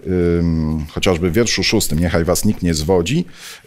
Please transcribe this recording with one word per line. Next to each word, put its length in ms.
ym, 840
chociażby 400
w 40
wierszu 300
szóstym, 340
"Niechaj 260
was 200
nikt 180
nie 120
zwodzi", 500